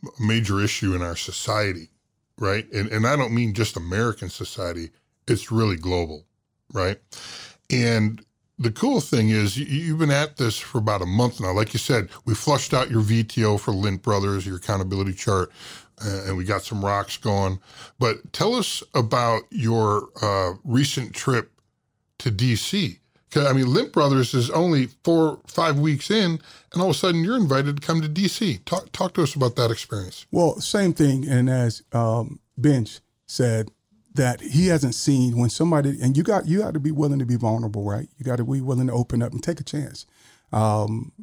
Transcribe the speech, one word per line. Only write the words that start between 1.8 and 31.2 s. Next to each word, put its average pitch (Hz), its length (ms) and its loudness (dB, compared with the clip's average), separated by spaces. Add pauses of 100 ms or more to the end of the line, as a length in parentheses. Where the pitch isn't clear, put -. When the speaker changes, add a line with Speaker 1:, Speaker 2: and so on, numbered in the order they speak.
Speaker 1:
right? 101 320 -4
And, 98 180 -2
and 107 160 0
I 143 120 2
don't 120 160 -2
mean 117 200 0
just 110 220 -2
American 98 540 -4
society. 87 600 -8 (360)
It's - 240 -2
really 110 240 2
global, 82 500 -4 (480)
right? 98 240 0 (720)
And 113 540 2 (360)
the 117 120 0
cool 247 300 0
thing 110 280 2
is, 107 280 2
you, 147 80 -4
you've 156 340 -2
been 151 120 4
at 147 260 0
this 117 200 -2
for - 200 -8
about 107 240 0
a 90 40 -4
month 120 360 2
now. 92 100 -2
Like 107 220 0
you 110 60 -2
said, 110 300 0 (140)
we 110 120 0
flushed - 380 0
out 135 180 0
your 113 100 2
V 113 220 2
T 110 200 -2
O 104 140 2
for 113 140 -4
Lint 98 320 -2
Brothers, 98 420 0
your 95 120 -8
accountability 95 560 -2
chart, 92 380 0 (540)
uh, 98 220 -6
and 95 100 -4
we 90 80 -4
got 98 160 -2
some 98 240 -6
rocks 101 320 -2
going. 98 420 0 (400)
But - 320 -2
tell 214 240 0
us - 280 -4 (100)
about 117 560 2
your, 110 600 2 (120)
uh, 98 320 0 (100)
recent 131 500 0
trip - 380 -2 (680)
to 123 120 -2
D 113 240 2
C. 143 440 -2 (320)
'Cause, 143 160 2
I 135 40 4
mean, 131 220 4
Lint 226 180 2
Brothers 139 420 4
is 127 180 2
only 156 360 2 (160)
four, 160 440 2
five 160 320 0
weeks 147 300 0
in, 190 300 2 (320)
and 175 100 -2
all 185 100 4
of - 40 2
a - 40 -4
sudden 170 240 2
you're 214 120 0
invited 143 460 0
to - 40 -18
come 165 160 0
to 156 60 -4
D 175 200 0
C. 165 320 -2
Talk, - 340 -6
talk 185 220 -4
to 180 80 4
us 143 120 0
about 127 200 0
that 117 160 2
experience. - 600 -8
Speaker 2:
Well, 170 300 2
same 196 320 2
thing. 139 340 2